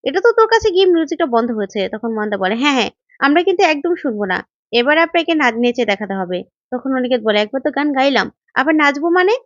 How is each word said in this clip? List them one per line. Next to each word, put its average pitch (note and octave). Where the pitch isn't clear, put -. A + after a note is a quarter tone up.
এটা C#4
তো A#4
তোর A4+
কাছে A4+
গিয়ে F#4
মিউজিকটা E4
বন্ধ A#3
হয়েছে।" G#3
তখন A3+
মন্দা G#3+
বলে, F#3+
"হ্যাঁ, C#4
হ্যাঁ, A#3
আমরা D4
কিন্তু F#4+
একদম D#4+
শুনবো G#3+
না, F#3
এবার B3
আপনাকে E4
না-, B3
নেচে A#3+
দেখাতে G3
হবে।" F3+
তখন B3+
অনিকেত B3+
বলে, G#3+
"একবার G#3+
তো D4+
গান D4
গাইলাম, C4
আবার C#4
নাচবো D4
মানে?" F#4